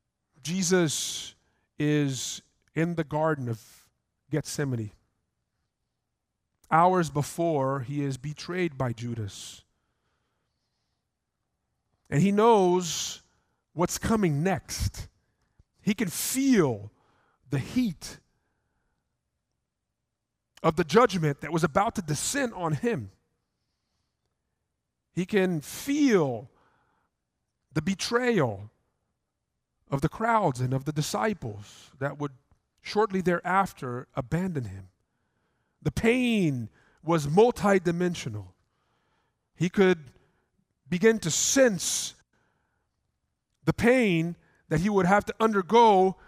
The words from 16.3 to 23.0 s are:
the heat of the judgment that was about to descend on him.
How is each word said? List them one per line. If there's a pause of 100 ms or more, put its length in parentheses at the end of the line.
the
heat (2500)
of
the
judgment
that
was
about
to
descend
on
him. (2000)